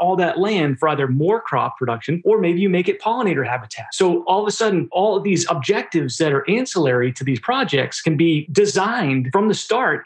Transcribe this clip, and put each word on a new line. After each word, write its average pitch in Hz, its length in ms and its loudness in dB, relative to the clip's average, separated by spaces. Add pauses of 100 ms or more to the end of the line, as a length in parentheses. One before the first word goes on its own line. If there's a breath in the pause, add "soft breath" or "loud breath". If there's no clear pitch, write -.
all 180 160 0
that 175 220 0
land 175 400 0
for 160 100 0
either 143 180 0
more 147 360 2
crop 127 360 -2
production 120 460 -4
or 214 160 4
maybe 175 200 2
you 196 100 2
make 180 180 0
it 196 100 0
pollinator 202 480 -2
habitat. 117 460 -8
So 175 340 2
all 190 140 2
of 214 80 -2
a 202 40 0
sudden, 196 380 0
all 196 280 2
of 180 40 -6
these 185 280 0
objectives 160 680 -2
that 156 160 2
are 139 160 0
ancillary 170 640 2
to - 120 -8
these 127 160 -2
projects 147 600 -2
can 156 160 0
be 156 340 2
designed 190 800 0
from 214 160 2
the 196 60 2
start 214 520 -2